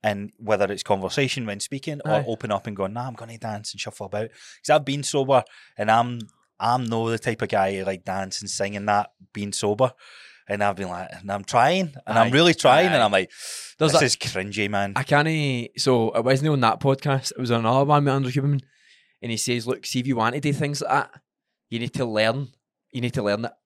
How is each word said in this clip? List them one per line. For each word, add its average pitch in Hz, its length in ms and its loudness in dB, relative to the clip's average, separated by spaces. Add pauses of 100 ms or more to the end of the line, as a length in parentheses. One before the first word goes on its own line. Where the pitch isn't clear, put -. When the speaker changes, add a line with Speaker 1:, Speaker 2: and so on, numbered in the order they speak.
Speaker 1:
and 101 360 -4
whether 101 320 2
it's 98 120 -6
conversation 110 640 -2
when 101 140 -6
speaking 143 440 -8
or 156 80 0
Speaker 2:
Aye. 147 140 2
Speaker 1:
open 110 260 -4
up 98 140 -2
and 104 100 -8
go, 95 100 -2
"Nah, 120 220 -6
I'm 120 60 -12
gonna 113 240 -16
dance 107 340 -8
and 104 80 -14
shuffle - 260 -10
about." 107 240 -6
'Cause - 400 -10
I've 151 140 4
been 139 180 -4
sober, 135 400 2 (340)
and 107 140 0
I'm, 120 300 2 (400)
I'm 120 260 0
no 113 240 -2
the 113 80 0
type 113 240 -4
of 101 60 -4
guy 98 280 0
who, 95 80 -6
like, 95 200 -6
dance 95 360 -6
and 101 80 -12
sing 98 280 -4
and 101 120 -6
that, 104 220 2 (220)
being 101 200 -8
sober. 107 400 0 (560)
And 101 140 -4
I've 101 140 0
been 92 120 -6
like, 90 220 -10
and 95 220 -10
I'm 101 100 -6
trying, 151 500 2 (140)
and 110 100 -2
I'm 113 120 6
Speaker 2:
Aye. - 20 0
Speaker 1:
really 160 240 6
trying, 151 320 6
Speaker 2:
Aye, 175 60 2
Speaker 1:
and 131 100 4
Speaker 2:
aye. - 40 6
Speaker 1:
I'm 101 40 2
like, 95 220 2 (460)
Speaker 2:
There's 156 140 4
Speaker 1:
"This 156 100 6
Speaker 2:
a - 20 4
Speaker 1:
is 120 120 2
cringy, 101 540 -4
man." 101 240 0
Speaker 2:
I 131 80 -2
can't, 143 680 0 (100)
so 117 320 4
it 117 120 0
wasn't 135 260 2
on 143 100 2
that 113 180 2
podcast. 135 540 0
It - 80 -14
was 120 100 -2
on 117 100 2
another 123 240 4
one 147 200 4
with 135 100 2
Andrew 135 160 -2
Huberman. 139 300 0 (640)
And 117 100 -6
he 110 60 -2
says, 120 280 -2
"Look, 127 200 -4
see, 135 120 -2
if 123 80 -2
you 139 80 2
want 113 220 2
to 147 40 -2
do 147 120 0
things 143 300 -2
like - 80 -4 (200)
that, - 100 -20 (480)
you 113 120 -6
need 120 140 -6
to 131 100 -2
learn. 113 440 0 (440)
You 120 80 -6
need 120 140 -4
to 135 100 -2
learn 104 220 0
it." - 60 -10 (140)